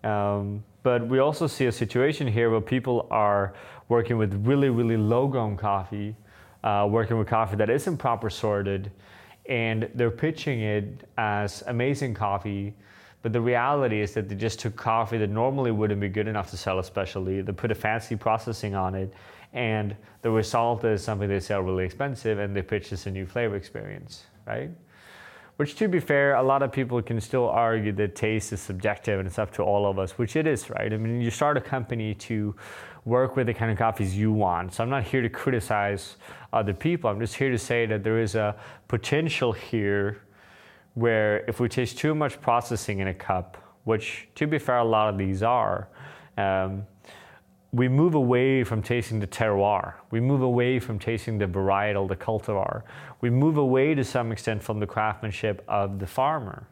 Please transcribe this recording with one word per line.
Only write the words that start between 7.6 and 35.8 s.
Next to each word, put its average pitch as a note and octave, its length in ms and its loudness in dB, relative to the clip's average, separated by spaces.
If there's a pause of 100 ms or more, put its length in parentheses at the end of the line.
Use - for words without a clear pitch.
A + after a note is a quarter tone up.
isn't C#3+ 280 0
proper A2+ 320 -2
sorted, G2 600 -2 (560)
and A2+ 480 0
they're A#2+ 160 2
pitching D3 500 -2
it G#2 460 -2 (100)
as G#2 500 -2
amazing C3 460 -2
coffee, G2+ 600 -4 (480)
but A#2 120 -4
the A#2+ 60 2
reality B2 600 0
is G2+ 120 -4
that G2+ 160 -4
they G#2 60 -6
just A2 240 -4
took A2 160 -6
coffee A2+ 420 0
that G#2+ 120 0
normally B2 420 0
wouldn't G#2 280 0
be G2+ 100 -2
good G#2 180 -2
enough G#2+ 240 -4
to F#2+ 60 -10
sell F#2+ 220 -2
a F#2 40 -2
specialty, F#2+ 580 -4
they F#2+ 120 -6
put A2 180 -4
a - 40 0
fancy A2 400 -2
processing G#2+ 600 -2
on F#2+ 180 0
it, F#2+ 200 -4 (400)
and G#2+ 420 -2 (260)
the A#2 80 0
result A2+ 540 2
is G#2+ 180 2
something G2+ 260 -2
they G2 120 0
sell G2 220 -2
really F#2 240 0
expensive, A2 540 -4
and G2+ 160 -4
they G2 60 0
pitch G2 300 -4
as G2 160 -8
a G2 40 -6
new F#2+ 140 -6
flavor A2 300 -2
experience, - 720 -12 (200)
right? C3+ 240 -6 (880)
Which, D3 200 -2
to A3 100 2
be F3+ 120 4
fair, C#3 360 4
a C3 80 4
lot C3+ 180 4
of C3 100 0
people B2 300 0
can A2+ 180 -2
still A#2+ 300 2
argue A2+ 440 2
that G2+ 220 -2
taste A2 380 0
is F#2+ 80 -6
subjective G2+ 580 -2
and F#2 80 -4
it's F2 120 -6
up G#2 140 -2
to - 100 -2
all G2+ 240 4
of F#2+ 100 0
us, F#2+ 140 -2
which - 240 -4
it D#3 100 2
is, C#3+ 240 0
right? G#2+ 240 -4
I A2 40 -2
mean, A2+ 220 -2
you A#2 120 0
start D3 260 2
a A#2 40 0
company A2+ 520 -4
to G#2 420 -4 (500)
work B2+ 300 2
with B2 120 2
the A#2 80 0
kind A2+ 160 0
of G2+ 60 -2
coffees A2 380 0
you G#2+ 160 2
want. F#2 420 0
So A2+ 100 -2
I'm A#2 60 -2
not C3+ 140 0
here C3 200 0
to A2+ 60 0
criticize G2+ 880 -2 (360)